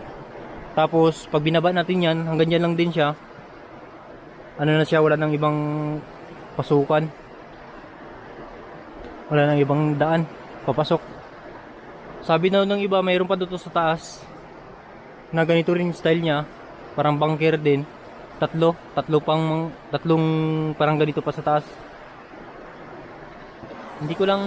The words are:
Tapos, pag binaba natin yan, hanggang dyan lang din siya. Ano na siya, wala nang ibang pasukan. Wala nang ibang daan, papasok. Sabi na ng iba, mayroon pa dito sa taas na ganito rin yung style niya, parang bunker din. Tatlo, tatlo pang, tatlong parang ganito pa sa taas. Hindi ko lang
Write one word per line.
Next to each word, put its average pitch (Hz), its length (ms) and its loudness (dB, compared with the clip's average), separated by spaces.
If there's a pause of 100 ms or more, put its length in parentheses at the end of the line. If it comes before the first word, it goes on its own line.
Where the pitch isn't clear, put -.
(800)
Tapos, 160 480 4
pag 151 160 0
binaba 165 320 4
natin 180 320 2
yan, 165 160 2
hanggang 160 240 2
dyan 170 240 4
lang 170 80 0
din 170 160 2
siya. 151 240 2 (1400)
Ano 151 240 2
na 156 80 4
siya, 156 160 4
wala 151 160 6
nang 151 160 0
ibang 151 240 0 (960)
pasukan. 151 560 2 (2250)
Wala 151 240 4
nang 147 80 4
ibang 147 400 2
daan, 160 240 4 (400)
papasok. 151 400 0 (1200)
Sabi 165 240 2
na 196 160 4
ng 202 160 0
iba, 196 240 2
mayroon 180 240 2
pa 190 80 2
dito 180 240 -4
sa - 160 -14
taas 165 480 0 (1120)
na 165 80 2
ganito 165 320 4
rin 175 160 0
yung 165 80 -8
style 165 240 2
niya, 151 240 0 (480)
parang 147 240 2
bunker 156 400 4
din. 147 240 4 (560)
Tatlo, 165 400 2 (160)
tatlo 151 240 2
pang, 160 560 0 (160)
tatlong 160 360 2 (520)
parang 151 160 4
ganito 151 240 2
pa 147 160 -2
sa 156 80 -8
taas. 151 240 2 (2250)
Hindi 151 160 -6
ko 190 120 2
lang 196 200 2